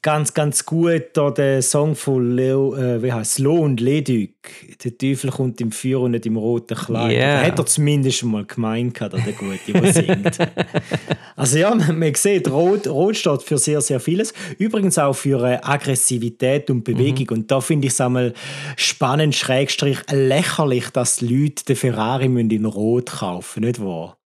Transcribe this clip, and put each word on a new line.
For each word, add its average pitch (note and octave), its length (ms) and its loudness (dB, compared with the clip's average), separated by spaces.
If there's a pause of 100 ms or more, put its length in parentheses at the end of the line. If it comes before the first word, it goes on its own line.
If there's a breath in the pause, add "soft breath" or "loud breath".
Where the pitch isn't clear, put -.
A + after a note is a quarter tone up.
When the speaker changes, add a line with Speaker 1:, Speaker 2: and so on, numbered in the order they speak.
Speaker 1:
ganz, D3+ 320 0
ganz D3 320 0
gut E3 380 2 (100)
da C#3+ 180 2
der C3+ 300 2
Song D3 340 2
von B2 400 0
Leo, C3 400 2
äh, B2 280 0
wie B2+ 80 0
heisst, A2+ 280 -4
Lo C#3+ 160 4
und C#3+ 260 2
Leduc. C3 480 0 (540)
Der A#2+ 140 -8
Teufel C3+ 340 -2
kommt B2+ 280 -4
im A#2 120 -2
Feuer C3 300 -2
und B2 100 0
nicht A2+ 140 -2
im A2+ 120 0
roten A2+ 400 -2
Kleid. A#2 340 -2
Speaker 2:
Yeah. C3+ 280 4
Speaker 1:
Oder C#3 80 4
hat - 120 0
er C#3+ 60 0
zumindest C#3+ 580 2
mal G#2+ 220 -2
gemeint A#2 480 -4
gehabt, G#2 220 -8
der A#2 180 -2
Gute, G3 400 -8
der F#3 200 4
singt. E3+ 500 2
Speaker 2:
<laughs> E3+ 60 -2 (880 loud breath)
Speaker 1:
Also C#3 240 0
ja, G#3 160 4
man, D#3+ 240 2
man D#3 160 2
sieht, F#3+ 340 2
Rot, F3+ 380 2
Rot F3+ 280 2
steht D3 280 0
für D3 160 -2
sehr, D3+ 200 0
sehr C3+ 200 0
vieles. F3+ 340 -2 (240 loud breath)
Übrigens G#3 400 0
auch C#3+ 160 2
für, C3 340 0
äh, B2 140 2
Aggressivität C3 1080 0
und A#2+ 120 0
Bewegung. B2+ 460 0
Speaker 2:
Mhm. A2+ 120 -2
Speaker 1:
Und A2 100 -4
da C3+ 100 2
finde C#3+ 260 0
ich B2+ 60 0
es - 80 0
einmal B2 320 0 (420 loud breath)
spannend, C#3+ 600 0
Schrägstrich C3+ 640 0 (120)
lächerlich, C3+ 800 2
dass - 280 -2
die A#2+ 100 -2
Leute C#3 380 0
den C3+ 100 2
Ferrari B2 520 0
müssen A#2+ 220 2
in A2 160 0
Rot A2 460 0
kaufen, F2+ 540 -6
nicht A#2 180 -2
wahr? F2 340 -8 (100)